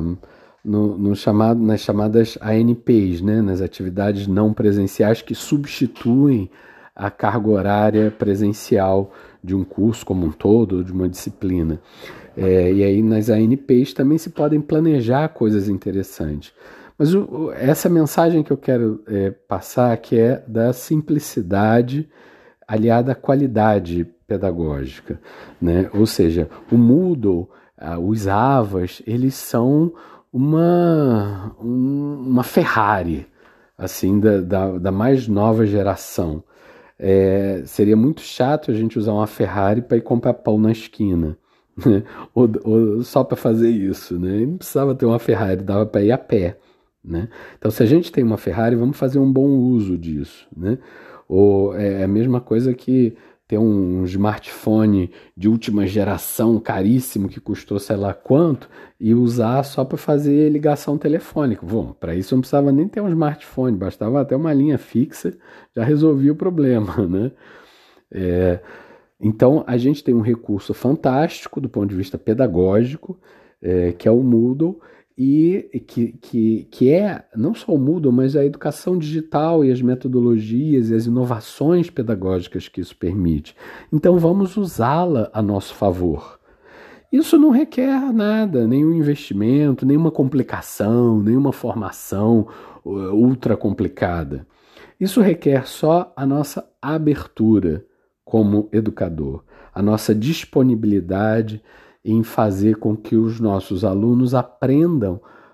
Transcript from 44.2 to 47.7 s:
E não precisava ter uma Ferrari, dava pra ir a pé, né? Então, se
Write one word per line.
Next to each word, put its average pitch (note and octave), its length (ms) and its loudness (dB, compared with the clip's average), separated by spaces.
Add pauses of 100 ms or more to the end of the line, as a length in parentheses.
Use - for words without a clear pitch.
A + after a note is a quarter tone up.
E B2 40 -2
não F3 120 -6
precisava C#3 360 -2
ter C3 120 -2
uma A#2 120 2
Ferrari, G#2 420 0
dava G2+ 260 0
pra G#2 160 0
ir G#2 100 4
a C3 60 0
pé, F#2+ 380 -2 (480)
né? E2+ 240 -6 (300)
Então, A2 100 -2
se G#2+ 140 0